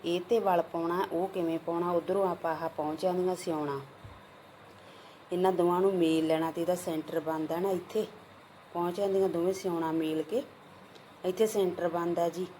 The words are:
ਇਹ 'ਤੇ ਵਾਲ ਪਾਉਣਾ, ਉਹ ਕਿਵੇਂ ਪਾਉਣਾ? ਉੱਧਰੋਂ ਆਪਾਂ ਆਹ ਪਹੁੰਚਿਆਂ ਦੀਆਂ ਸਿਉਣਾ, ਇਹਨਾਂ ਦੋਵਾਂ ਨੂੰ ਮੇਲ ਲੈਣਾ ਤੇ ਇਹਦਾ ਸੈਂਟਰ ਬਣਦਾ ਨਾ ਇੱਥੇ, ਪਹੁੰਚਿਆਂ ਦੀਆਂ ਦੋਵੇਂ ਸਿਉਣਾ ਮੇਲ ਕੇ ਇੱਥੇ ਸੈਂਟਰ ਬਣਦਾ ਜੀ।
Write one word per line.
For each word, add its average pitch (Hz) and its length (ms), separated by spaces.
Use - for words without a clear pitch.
ਇਹ 175 160
'ਤੇ 226 180
ਵਾਲ 185 240
ਪਾਉਣਾ, 170 500
ਉਹ 175 160
ਕਿਵੇਂ 165 300
ਪਾਉਣਾ? 170 340
ਉੱਧਰੋਂ 185 360
ਆਪਾਂ 170 260
ਆਹ 160 140
ਪਹੁੰਚਿਆਂ 160 460
ਦੀਆਂ 180 220
ਸਿਉਣਾ, 151 440
ਇਹਨਾਂ 185 200
ਦੋਵਾਂ 175 280
ਨੂੰ 196 140
ਮੇਲ 160 320
ਲੈਣਾ 160 240
ਤੇ 170 100
ਇਹਦਾ 175 160
ਸੈਂਟਰ 160 440
ਬਣਦਾ 156 380
ਨਾ 196 120
ਇੱਥੇ, 185 360
ਪਹੁੰਚਿਆਂ 180 360
ਦੀਆਂ 190 200
ਦੋਵੇਂ 170 260
ਸਿਉਣਾ 170 380
ਮੇਲ 160 320
ਕੇ 240 180
ਇੱਥੇ 185 220
ਸੈਂਟਰ 180 420
ਬਣਦਾ 170 400
ਜੀ। 175 180